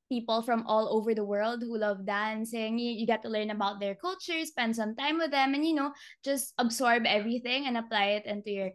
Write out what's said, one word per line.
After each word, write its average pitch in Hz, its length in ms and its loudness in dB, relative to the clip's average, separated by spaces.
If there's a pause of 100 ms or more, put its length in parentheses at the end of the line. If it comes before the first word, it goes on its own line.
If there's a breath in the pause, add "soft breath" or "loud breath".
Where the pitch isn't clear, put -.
(120)
people 233 300 0
from 226 240 0
all 220 260 4
over 220 220 2
the 208 100 0
world 214 380 0
who 233 160 -4
love 202 260 0
dancing. 220 760 -2
You, 240 140 -2
you 226 140 -2
get 226 180 2
to 226 80 -6
learn 214 180 0
about 208 300 -2
their 196 160 -2
culture, 349 480 -4
spend 233 320 -2
some 220 200 -2
time 302 220 0
with 320 140 0
them, 269 220 4
and, 294 100 2
you 330 100 2
know, 285 200 0 (300 loud breath)
just 277 340 -2
absorb 240 480 2
everything 240 600 0
and 240 120 0
apply 214 420 2
it - 60 -14
into 208 260 -6
your 190 220 -2